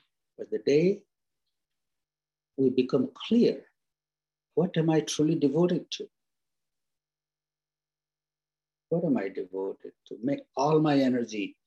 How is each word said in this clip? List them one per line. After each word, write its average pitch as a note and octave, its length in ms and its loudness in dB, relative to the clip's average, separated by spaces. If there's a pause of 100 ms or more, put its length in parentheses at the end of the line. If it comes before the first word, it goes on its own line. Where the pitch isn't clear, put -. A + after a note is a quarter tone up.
(380)
But - 140 -14
the A2 80 -2
day E3 420 2 (1500)
we C3+ 140 2
become B2+ 440 0
clear, - 520 0 (880)
what F3 240 0
am D#3+ 120 2
I D#3 120 4
truly D#3 340 0
devoted D#3 560 0
to? - 160 -10 (2750)
What E3+ 160 -2
am C#3+ 140 0
I G2 100 -4
devoted F#2+ 640 -10 (160)
to? - 160 -14
May C#3 160 -4 (160)
all D3+ 240 2
my D3+ 180 2
energy A#2 680 -2